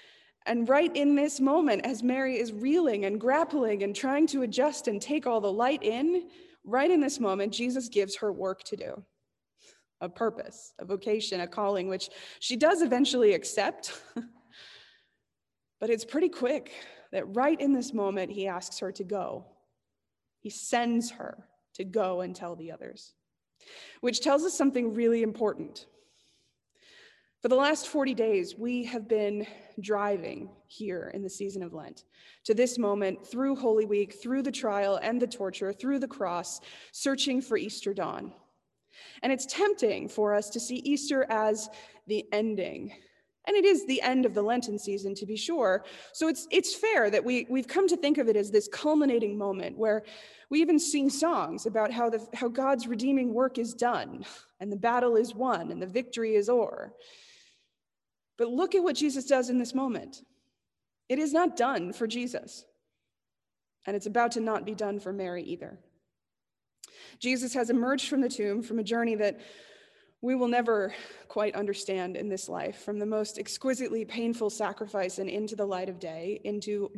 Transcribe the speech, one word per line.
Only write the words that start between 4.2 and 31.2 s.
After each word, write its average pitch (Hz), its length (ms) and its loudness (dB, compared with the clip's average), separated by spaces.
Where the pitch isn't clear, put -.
to 269 160 0
adjust 254 440 0
and 208 140 -2
take 294 260 -2
all 226 140 2
the 202 100 2
light 247 320 2
in, 302 460 0
right 262 260 2
in 349 120 6
this 269 180 0
moment, 202 340 0
Jesus 247 360 -2
gives 202 280 0
her 208 140 -2
work 190 320 -6
to 208 140 -8
do, - 260 -10
a 185 80 -6
purpose, - 720 -6
a - 60 -12
vocation, 196 560 -2
a 175 60 -4
calling, 196 420 -2
which 185 200 -4
she - 160 -4
does 320 260 6
eventually 247 520 6
accept. - 600 -2
<laughs> 233 80 -6
But 220 120 -2
it's 226 140 0
pretty 330 240 2
quick 269 420 -2
that 196 240 -6
right 277 260 2
in 277 100 2
this 247 220 0
moment, 196 380 -2
he 196 160 -4
asks 180 320 -8
her 190 140 -6
to 196 100 -10
go. 185 420 -6
He 214 100 -14
sends 233 600 0
her - 360 -14
to 190 60 -8
go 185 380 -2
and 180 140 -8
tell 175 200 -10
the 165 160 -14
others, - 420 -18
which 240 200 0
tells 294 220 4
us 359 140 -2
something 247 360 2
really 233 280 4
important. 214 640 -2
For 240 80 0
the 254 60 6
last 285 320 4
forty 269 280 0
days, 208 420 0
we 240 280 -4
have 233 220 -8
been 208 380 0
driving 202 720 -2
here 180 480 -8
in 202 80 -8